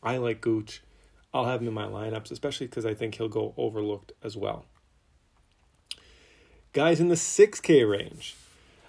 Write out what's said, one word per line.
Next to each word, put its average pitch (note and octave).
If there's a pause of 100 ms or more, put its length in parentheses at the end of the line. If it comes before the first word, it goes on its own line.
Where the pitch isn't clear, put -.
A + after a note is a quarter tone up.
I A#2+
like A#2
Gooch. A2 (500)
I'll B2+
have B2
him A#2+
in A2
my G#2
lineups, G#2+
especially C3+
'cause A#2+
I A2
think G#2+
he'll A2+
go G#2+
overlooked G#2 (100)
as G#2+
well. G#2 (2000)
Guys D#3+
in F3
the F3
six -
K C#3+
range. - (520)